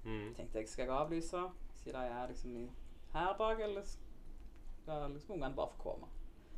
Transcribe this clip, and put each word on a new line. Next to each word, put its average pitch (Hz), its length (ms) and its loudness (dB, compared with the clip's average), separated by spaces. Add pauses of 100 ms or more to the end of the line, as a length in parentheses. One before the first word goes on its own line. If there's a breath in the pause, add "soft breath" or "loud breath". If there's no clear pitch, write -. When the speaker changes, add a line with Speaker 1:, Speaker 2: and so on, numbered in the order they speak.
Speaker 1:
Mhm. 110 320 0
Speaker 2:
Tenkte 113 240 0
jeg, 107 80 0
skal 127 180 0
jeg 131 80 4
avlyse? 165 560 4 (320)
Sier 113 100 -6
de 127 60 -2
er 123 300 0
liksom 123 280 0
i, 123 120 -2 (440)
her 175 260 4
bak, 220 220 6
eller 208 240 2
skal - 1300 -4
liksom 147 240 -4
ungene 139 200 2
bare - 160 4
få - 100 -4
komme? - 240 -2 (520 soft breath)